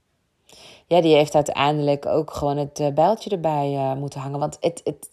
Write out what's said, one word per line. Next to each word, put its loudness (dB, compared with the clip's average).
ja, 4
die 6
heeft 4
uiteindelijk 0
ook 0
gewoon -2
het, -6
eh, 0
bijltje 2
erbij, -2
eh, -2
moeten -8
hangen. -8
Want -4
het, -2
het, -8